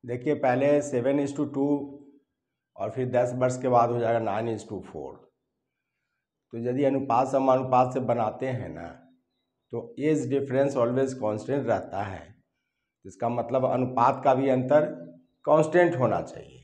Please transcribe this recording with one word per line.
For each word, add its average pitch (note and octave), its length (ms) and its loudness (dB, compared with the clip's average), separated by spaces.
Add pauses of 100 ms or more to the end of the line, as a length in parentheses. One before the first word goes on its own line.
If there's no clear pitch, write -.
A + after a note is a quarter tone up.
देखिए, B2 320 -2
पहले C#3 460 2
सेवन C3+ 380 0
is C#3 120 -2
to D3+ 120 -4 (100)
टू C#3 100 0 (1120)
और G2+ 140 -6
फिर B2 200 -4
दस B2 240 2
वर्ष B2+ 280 0
के C3 60 -2
बाद A#2+ 220 4
हो A#2+ 100 -2
जाएगा A#2 200 0
नाइन A2 360 -4
is G2+ 80 -12
to G2+ 180 -10
फ़ोर। C2+ 320 -14 (1400)
तो A#2 80 -10
यदि B2+ 240 0
अनुपात C3 440 2
समानुपात C3 680 4
से C#3 80 0
बनाते A#2 460 -2
हैं G#2+ 220 -6
ना, E2 180 -12 (840)
तो - 280 -8
एज C#3 300 0
डिफरेंस C3+ 460 0
always B2+ 380 0
कांस्टेंट A2 520 -4
रहता G2 380 -2
है। E2 300 -12 (680)
इसका G#2+ 260 -6
मतलब A#2+ 360 -2
अनुपात B2+ 580 2
का C3+ 100 6
भी C3+ 160 2
अंतर B2+ 360 4 (580)
कांस्टेंट D#3 520 4
होना A2 260 0
चाहिए। - 420 -16